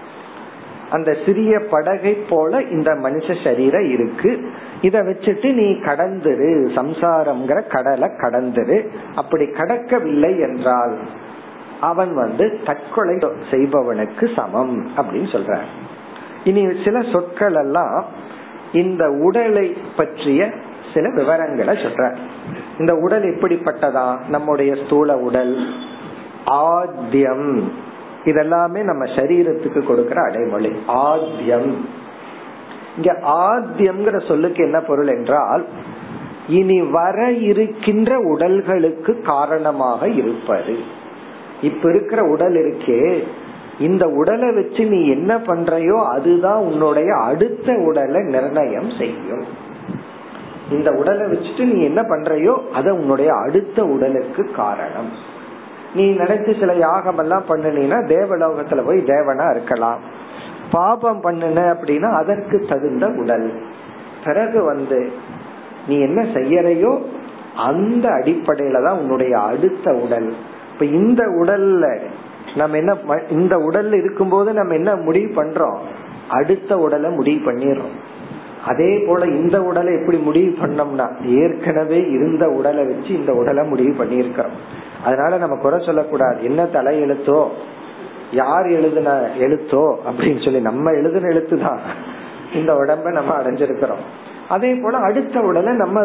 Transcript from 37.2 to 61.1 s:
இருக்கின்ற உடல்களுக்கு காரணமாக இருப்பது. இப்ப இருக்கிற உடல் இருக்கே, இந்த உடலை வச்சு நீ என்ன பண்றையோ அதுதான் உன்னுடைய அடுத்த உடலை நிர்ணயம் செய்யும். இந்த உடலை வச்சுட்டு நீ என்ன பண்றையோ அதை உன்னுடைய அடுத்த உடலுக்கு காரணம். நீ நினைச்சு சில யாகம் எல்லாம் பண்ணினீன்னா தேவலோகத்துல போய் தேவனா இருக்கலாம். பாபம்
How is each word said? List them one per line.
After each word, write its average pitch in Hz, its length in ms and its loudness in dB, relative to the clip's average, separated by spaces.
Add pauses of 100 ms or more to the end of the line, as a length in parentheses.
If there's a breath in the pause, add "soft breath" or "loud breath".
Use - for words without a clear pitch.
இருக்கின்ற 214 680 2 (140)
உடல்களுக்கு 170 880 2 (100)
காரணமாக 143 880 0
இருப்பது. 110 640 -2 (840)
இப்ப - 260 -2
இருக்கிற 208 380 2
உடல் 165 300 2
இருக்கே, 139 480 2 (760)
இந்த 180 240 2 (100)
உடலை 214 380 2
வச்சு 214 340 0
நீ 208 120 2 (100)
என்ன 151 240 2 (100)
பண்றையோ 170 560 2 (100)
அதுதான் 175 560 2
உன்னுடைய 156 480 2 (100)
அடுத்த 202 600 0
உடலை 156 460 2
நிர்ணயம் 143 640 0
செய்யும். - 540 -6 (1200)
இந்த 151 220 2
உடலை 185 340 2
வச்சுட்டு - 400 -2
நீ 233 180 4
என்ன 156 200 2
பண்றையோ 160 500 2 (180)
அதை 143 220 2
உன்னுடைய 143 440 2
அடுத்த 151 480 0
உடலுக்கு 135 680 0
காரணம். 110 580 -4 (840)
நீ 190 200 4
நினைச்சு 208 420 2
சில 196 220 2
யாகம் 170 420 2
எல்லாம் 180 260 0
பண்ணினீன்னா 156 600 0
தேவலோகத்துல 160 800 2
போய் 165 220 2
தேவனா 139 440 2
இருக்கலாம். 117 520 0 (680 loud breath)
பாபம் 214 520 2